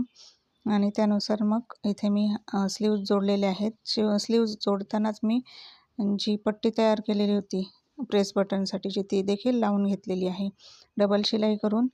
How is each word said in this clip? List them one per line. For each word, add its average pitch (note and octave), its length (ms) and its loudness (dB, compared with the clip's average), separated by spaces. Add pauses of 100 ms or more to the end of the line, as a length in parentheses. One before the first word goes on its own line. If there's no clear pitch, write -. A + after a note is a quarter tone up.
(640)
आणि G#3 300 2
त्यानुसार G#3 480 0
मग G#3+ 160 2 (240)
इथे G#3 260 -2
मी, G#3 260 2 (180)
अ, G3 160 0
स्लीव्ज G#3+ 400 0
जोडलेले G3+ 360 2
आहेत. G3+ 260 -2 (140)
शिव-, G#3+ 320 0
स्लीव्ज A3 440 0
जोडतानाच G#3+ 640 -2
मी A3+ 160 2 (800)
जी G#3 160 0
पट्टी G#3+ 420 -2
तयार A3 220 4
केलेली G#3 340 0
होती G3 360 -4 (280)
प्रेस G3+ 380 0
बटनसाठीची, G3 680 -2
ती G3 200 -2
देखील G3+ 340 0
लावून G3+ 300 2
घेतलेली F#3 420 -2
आहे. F#3+ 220 -4 (480)
डबल G3+ 280 4
शिलाई G#3+ 300 2
करून G#3+ 380 0